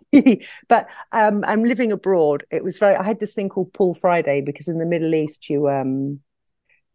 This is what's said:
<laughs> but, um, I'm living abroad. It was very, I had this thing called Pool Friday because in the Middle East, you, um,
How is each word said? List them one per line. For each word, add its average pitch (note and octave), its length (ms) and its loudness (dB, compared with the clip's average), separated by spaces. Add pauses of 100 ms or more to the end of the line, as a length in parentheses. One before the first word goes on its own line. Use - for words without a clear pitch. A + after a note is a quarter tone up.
(120)
<laughs> - 560 4
but, A3+ 200 2 (260)
um, G#3+ 340 2
I'm G#3+ 160 0
living A#3 300 0
abroad. D#3+ 580 0
It D#3+ 120 -4
was F#3 160 -8
very, G3+ 180 4
I F#3 60 -4
had G#3 180 -4
this G#3 120 -10
thing G3+ 140 -6
called F#3+ 240 -6
Pool F3+ 220 0
Friday E3 480 0
because C#3+ 260 -8
in E3 100 -4
the E3 80 -4
Middle D#3+ 300 -2
East, D3+ 340 -6
you, C#3+ 200 0
um, C#3 500 -4 (760)